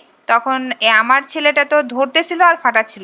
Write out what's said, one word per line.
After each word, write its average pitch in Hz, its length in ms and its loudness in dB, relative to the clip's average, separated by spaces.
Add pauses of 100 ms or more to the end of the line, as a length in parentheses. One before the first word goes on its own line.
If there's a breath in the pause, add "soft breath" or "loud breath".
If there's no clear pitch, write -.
(280)
তখন 254 320 0 (220)
এ, 220 80 0
আমার 233 400 2
ছেলেটা 294 360 0
তো 302 180 0
ধরতেছিল 269 580 -4
আর 339 140 6
ফাটাচ্ছিল, 220 480 -2